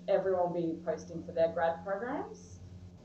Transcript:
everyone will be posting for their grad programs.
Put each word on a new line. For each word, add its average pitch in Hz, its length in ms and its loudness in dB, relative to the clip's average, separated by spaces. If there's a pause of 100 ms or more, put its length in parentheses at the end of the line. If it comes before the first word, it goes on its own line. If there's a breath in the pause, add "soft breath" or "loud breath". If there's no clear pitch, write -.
everyone 185 440 4
will 175 80 0
be 165 240 0
posting 165 380 -4
for 165 100 -10
their 165 200 4
grad 165 320 2
programs. 247 760 -4 (440)